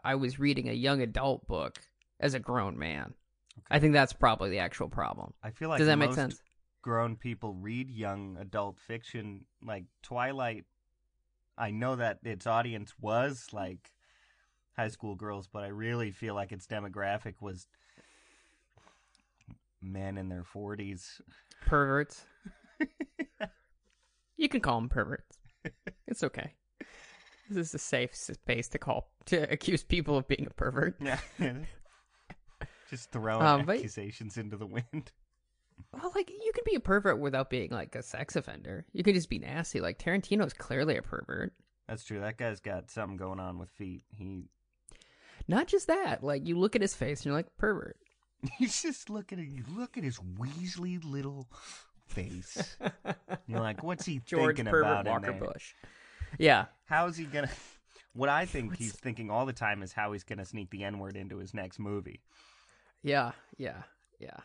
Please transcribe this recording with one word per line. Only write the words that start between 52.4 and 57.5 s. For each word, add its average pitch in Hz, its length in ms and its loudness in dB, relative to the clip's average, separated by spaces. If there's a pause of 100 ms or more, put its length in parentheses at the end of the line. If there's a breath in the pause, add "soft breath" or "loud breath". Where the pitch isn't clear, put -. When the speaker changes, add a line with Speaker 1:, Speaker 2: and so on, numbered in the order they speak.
Speaker 1:
<laughs> - 380 -8
Speaker 2:
You're 113 140 -2
like, 107 240 -2
"What's 175 200 -4
he 151 220 -4
Speaker 1:
George 160 300 4
Speaker 2:
thinking 113 160 -2
Speaker 1:
Pervert - 180 8
Speaker 2:
about 101 160 2
in 110 60 4
Speaker 1:
Walker 104 200 0
Speaker 2:
there?" 95 80 -4 (120)
Speaker 1:
Bush. - 220 -14 (640 loud breath)
Yeah. 123 280 8 (180)
Speaker 2:
How 160 220 2
is 170 100 -4
he 165 80 -6
gonna, 143 260 -2 (320 loud breath)